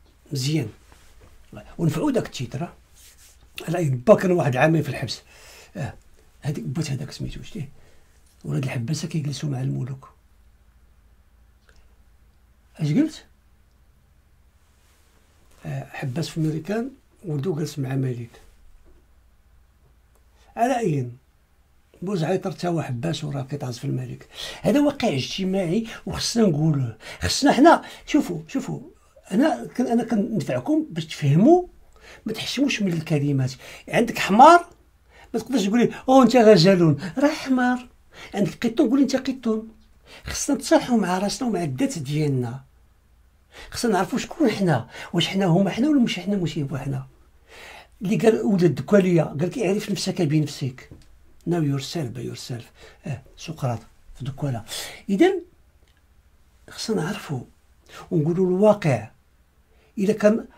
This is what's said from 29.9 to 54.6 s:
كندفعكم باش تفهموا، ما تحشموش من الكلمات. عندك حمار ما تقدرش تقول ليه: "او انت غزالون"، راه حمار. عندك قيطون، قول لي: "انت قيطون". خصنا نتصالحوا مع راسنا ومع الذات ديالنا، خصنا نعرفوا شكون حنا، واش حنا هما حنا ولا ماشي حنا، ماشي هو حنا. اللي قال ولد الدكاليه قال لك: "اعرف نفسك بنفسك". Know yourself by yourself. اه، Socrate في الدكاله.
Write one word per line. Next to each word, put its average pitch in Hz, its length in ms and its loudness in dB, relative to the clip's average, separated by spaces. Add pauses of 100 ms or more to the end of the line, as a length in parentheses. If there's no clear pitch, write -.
كندفعكم 190 840 -2
باش 160 160 -8
تفهموا، 226 640 4 (580)
ما - 80 -6
تحشموش - 480 -2
من 190 120 0
الكلمات. 143 580 0 (380)
عندك 214 280 0
حمار 302 520 8 (640)
ما 151 60 -2
تقدرش 214 260 -2
تقول 208 140 2
ليه: - 300 0
"او 262 120 8
انت 247 140 6
غزالون"، 185 800 6
راه 285 100 4
حمار. 254 600 0 (460)
عندك 196 200 0
قيطون، 233 360 0
قول 269 100 4
لي: 285 40 6
"انت 262 120 0
قيطون". 233 540 -4 (560)
خصنا - 300 -4
نتصالحوا 269 420 2
مع 185 200 0
راسنا 202 300 -4
ومع 180 160 -2
الذات 170 360 -2
ديالنا، 135 640 -2 (1040)
خصنا - 220 -2
نعرفوا 190 280 0
شكون - 300 0
حنا، 170 400 0 (240)
واش 170 140 0
حنا 196 180 -2
هما 180 240 2
حنا 240 200 0
ولا 294 100 4
ماشي 185 220 0
حنا، 202 160 -2
ماشي 160 260 -4
هو 139 140 -6
حنا. 135 300 -6 (920)
اللي 220 140 0
قال 226 260 4
ولد 196 220 2
الدكاليه 175 600 4
قال 147 180 -6
لك: 180 180 -4
"اعرف 202 320 -2
نفسك 190 300 -4
بنفسك". 143 680 -2 (600)
Know 170 140 0
yourself 139 540 -4
by 120 40 -10 (100)
yourself. 117 320 -12 (420)
اه، 139 160 -8 (160)
Socrate 127 420 -6 (360)
في - 60 -14
الدكاله. 131 420 -6 (460)